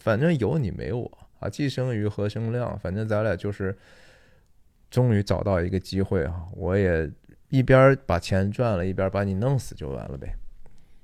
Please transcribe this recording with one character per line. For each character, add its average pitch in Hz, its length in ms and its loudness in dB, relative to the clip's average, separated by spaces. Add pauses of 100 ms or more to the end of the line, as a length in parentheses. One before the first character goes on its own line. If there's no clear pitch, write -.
反 110 180 2
正 160 200 2
有 110 200 0
你 117 120 -2
没 64 220 -6
我 117 180 -6 (280)
啊， - 100 -6
既 143 200 -2
生 127 260 -2
瑜 104 140 0
何 101 180 -2
生 113 240 -4
亮， 120 280 -4
反 87 160 -4
正 110 120 -2
咱 107 160 2
俩 104 140 0
就 101 160 -4
是 95 240 -4 (1120)
终 123 240 2
于 101 80 4
找 90 200 0
到 98 180 2
一 90 80 0
个 95 100 0
机 92 220 -4
会 92 240 0
啊， 82 200 -6 (100)
我 92 220 -2
也 85 340 2 (400)
一 131 120 4
边 131 160 8
儿 135 180 8 (100)
把 87 120 2
钱 95 320 0
赚 113 260 0
了， 87 100 -2
一 95 60 -2
边 95 140 0
儿 95 40 -2
把 101 120 0
你 98 120 -2
弄 123 240 0
死 - 160 -8
就 73 160 -8
完 60 200 -8
了 69 60 -8
呗。 67 180 -8 (680)